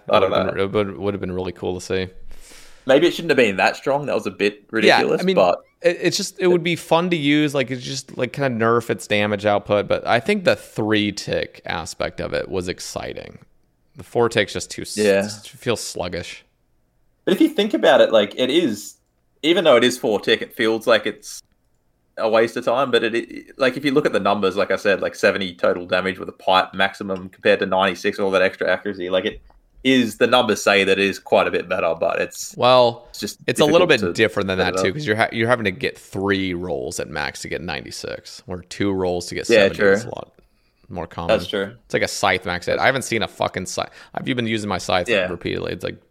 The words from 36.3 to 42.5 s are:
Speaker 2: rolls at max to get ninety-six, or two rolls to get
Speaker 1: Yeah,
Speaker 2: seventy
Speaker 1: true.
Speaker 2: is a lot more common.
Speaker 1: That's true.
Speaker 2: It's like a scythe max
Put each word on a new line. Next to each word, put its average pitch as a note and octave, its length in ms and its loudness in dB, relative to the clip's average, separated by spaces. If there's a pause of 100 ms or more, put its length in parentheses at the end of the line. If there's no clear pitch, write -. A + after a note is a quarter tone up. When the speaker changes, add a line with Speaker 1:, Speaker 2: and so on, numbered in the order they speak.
Speaker 2:
rolls E2+ 460 -6
at B1+ 100 -6
max D2 320 -6
to - 80 -10
get C2+ 120 -6
ninety-six, - 840 -10
or F2+ 140 -10
two G2+ 320 -4
rolls F2+ 340 -2
to F#2 80 -10
get - 140 -6
Speaker 1:
Yeah, A2+ 140 6
Speaker 2:
seventy F2+ 160 0
Speaker 1:
true. G2+ 140 4
Speaker 2:
is A2 120 0
a - 40 -12
lot - 240 -14 (560)
more E2+ 180 -10
common. E2+ 220 -8
Speaker 1:
That's F#2+ 200 0
true. G2+ 240 -4 (120)
Speaker 2:
It's - 100 -20
like G#2+ 80 -2
a F#2 40 -2
scythe F#2+ 380 0
max F2+ 220 -6